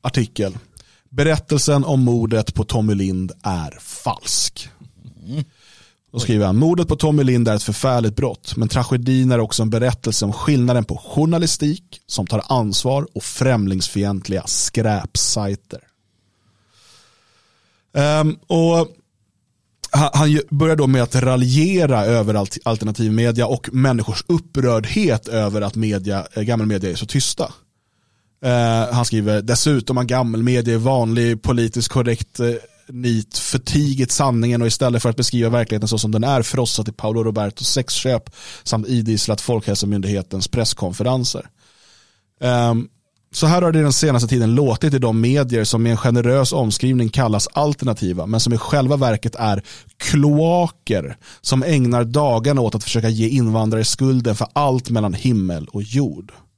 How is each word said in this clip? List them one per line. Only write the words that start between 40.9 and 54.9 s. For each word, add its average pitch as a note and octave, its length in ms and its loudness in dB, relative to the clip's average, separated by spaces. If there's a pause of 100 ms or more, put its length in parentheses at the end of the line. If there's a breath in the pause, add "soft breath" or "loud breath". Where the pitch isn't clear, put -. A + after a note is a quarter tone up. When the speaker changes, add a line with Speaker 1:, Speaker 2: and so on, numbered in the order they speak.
Speaker 1:
Ehm, A#2+ 460 0 (460)
så - 140 2
här F3 140 4
har E3+ 100 2
det D#3+ 100 4
den D3 120 2
senaste B2 360 2
tiden A#2 260 2
låtit C#3 380 2
i C3 60 2
de A2+ 220 2
medier A#2+ 420 2
som A2+ 200 0
med A#2 80 2
en A2+ 60 0
generös B2 560 2
omskrivning B2 560 0
kallas G#2+ 440 0
alternativa, A2+ 720 -2
men A2 140 0
som A#2+ 140 0
i A2+ 40 0
själva C#3 400 0
verket A#2+ 380 -2
är G#2 280 -2 (340 loud breath)
kloaker D3 1200 0 (240 loud breath)
som C3 220 0
ägnar B2 400 2
dagarna B2+ 580 2
åt A2+ 140 0
att G#2 80 -2
försöka A2+ 260 0
ge A2+ 180 0
invandrare A2 580 2
skulden B2+ 500 0
för - 180 -4
allt C3+ 360 0
mellan G#2+ 240 0